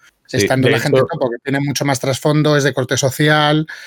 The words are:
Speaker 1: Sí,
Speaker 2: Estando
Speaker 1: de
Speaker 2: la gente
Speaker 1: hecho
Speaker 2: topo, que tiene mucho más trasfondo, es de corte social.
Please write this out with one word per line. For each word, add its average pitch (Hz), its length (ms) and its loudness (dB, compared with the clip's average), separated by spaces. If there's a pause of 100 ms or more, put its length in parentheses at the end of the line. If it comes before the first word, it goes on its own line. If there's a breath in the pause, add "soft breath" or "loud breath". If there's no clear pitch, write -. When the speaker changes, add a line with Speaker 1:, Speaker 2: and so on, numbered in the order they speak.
(260 soft breath)
Speaker 1:
Sí, - 120 -8
Speaker 2:
Estando 131 300 0
Speaker 1:
de - 40 4
Speaker 2:
la 135 80 2
gente 131 180 0
Speaker 1:
hecho 131 140 2
Speaker 2:
topo, 147 180 -4
que 117 140 -8
tiene 139 160 -2
mucho 143 260 -2
más 139 140 -2
trasfondo, 147 580 0
es 139 60 2
de 139 100 0
corte 131 240 -2
social. 151 680 2 (200 loud breath)